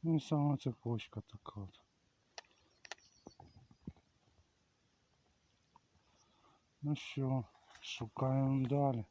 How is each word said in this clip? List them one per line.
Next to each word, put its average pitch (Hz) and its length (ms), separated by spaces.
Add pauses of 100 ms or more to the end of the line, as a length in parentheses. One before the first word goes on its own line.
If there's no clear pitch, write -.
Ну 165 140
і 147 40
сама 147 360
цепочка 117 640
така - 400
от. 95 200 (4000)
Ну 147 140
що, 131 480 (360)
шукаємо 131 880
далі. 135 420